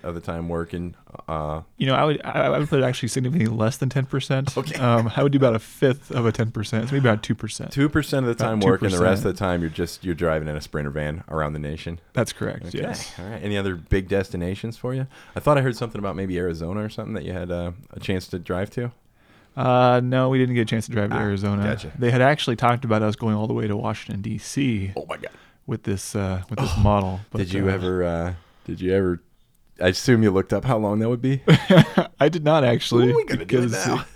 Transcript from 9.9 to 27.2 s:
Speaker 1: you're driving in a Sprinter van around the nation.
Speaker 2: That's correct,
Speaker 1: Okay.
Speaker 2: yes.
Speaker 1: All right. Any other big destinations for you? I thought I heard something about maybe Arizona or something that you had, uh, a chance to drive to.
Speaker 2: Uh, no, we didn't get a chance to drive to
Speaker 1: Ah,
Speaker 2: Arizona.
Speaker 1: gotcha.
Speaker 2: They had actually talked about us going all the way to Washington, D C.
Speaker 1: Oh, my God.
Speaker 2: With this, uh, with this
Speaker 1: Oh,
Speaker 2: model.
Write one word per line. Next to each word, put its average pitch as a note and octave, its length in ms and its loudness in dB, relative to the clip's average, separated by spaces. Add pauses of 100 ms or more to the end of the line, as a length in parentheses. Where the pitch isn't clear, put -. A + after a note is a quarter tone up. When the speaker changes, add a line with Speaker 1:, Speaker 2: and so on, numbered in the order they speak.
Speaker 1:
you're F2+ 120 -2
driving D#2 320 0
in D2+ 80 -4
a D2+ 60 -6
Sprinter D2 280 -6
van D2+ 400 -6
around D2+ 240 -4
the D2+ 60 -8
nation. D#2+ 400 -8 (140)
Speaker 2:
That's - 200 -2
correct, - 340 -8
Speaker 1:
Okay. - 120 -8
Speaker 2:
yes. - 400 -8
Speaker 1:
All F2 60 -12
right. F2+ 180 -10
Any G#2 140 -4
other G2 180 -2
big F#2 320 -2
destinations G2 720 -4
for B2+ 180 -6
you? C3 100 -4 (300)
I - 40 -6
thought D3 180 4
I C3+ 40 4
heard B2+ 140 0
something G#2+ 240 -8
about G2 160 -6
maybe F#2 240 -4
Arizona F2 440 -4
or G#2+ 60 -6
something G#2+ 240 -10
that E2 120 -6
you F2+ 80 -6
had, F2+ 180 -6
uh, F2 220 -4 (180)
a - 80 -16
chance F#2 300 -4
to F#2 100 -6
drive F2+ 320 -4
to. A#2+ 200 -6 (640)
Speaker 2:
Uh, B2 480 4
no, C3 260 2
we C3 100 2
didn't B2+ 160 2
get A#2+ 60 4
a A2 40 0
chance A2+ 220 -2
to - 60 -12
drive G#2+ 180 0
to - 40 -2
Speaker 1:
Ah, - 60 -2
Speaker 2:
Arizona. G2+ 420 0
Speaker 1:
gotcha. G#2+ 320 -2
Speaker 2:
They B2 140 2
had B2 120 4
actually C#3 340 2
talked A#2+ 300 2
about A2 180 2
us G#2+ 120 0
going A2 200 -2
all G#2+ 100 -2
the A#2 80 -2
way A#2 140 -2
to G#2 100 -2
Washington, G#2+ 460 -6
D A2 160 -6
C. G#2+ 580 -2
Speaker 1:
Oh, D#2+ 100 -8
my E2 100 -8
God. - 120 -12 (400)
Speaker 2:
With A2 140 -6
this, G2 320 -4
uh, F#2+ 340 -2
with G2+ 100 -4
this A2+ 180 -2
Speaker 1:
Oh, A2 40 2
Speaker 2:
model. G2 380 4 (100)